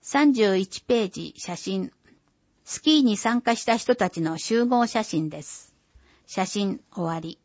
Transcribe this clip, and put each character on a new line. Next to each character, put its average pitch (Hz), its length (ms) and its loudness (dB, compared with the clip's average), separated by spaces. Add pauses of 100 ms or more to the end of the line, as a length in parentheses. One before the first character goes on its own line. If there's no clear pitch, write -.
三 294 280 4
十 214 240 4
一 185 240 -2
ペ 233 240 2
ー 185 60 -4
ジ、 160 260 -10
写 - 180 -10
真。 175 380 -6 (720)
ス - 180 -12
キ 311 160 4
ー 285 40 4
に 220 140 4
参 233 240 0
加 233 140 0
し - 100 -8
た 233 120 2
人 - 180 0
た 185 160 0
ち - 100 -8
の 160 160 -2
集 226 280 0
合 240 240 2
写 220 160 -2
真 156 260 -2
で 151 120 -14
す。 - 300 -20 (540)
写 - 180 -2
真 196 360 -4 (120)
終 180 120 -6
わ 165 160 -4
り。 165 240 -12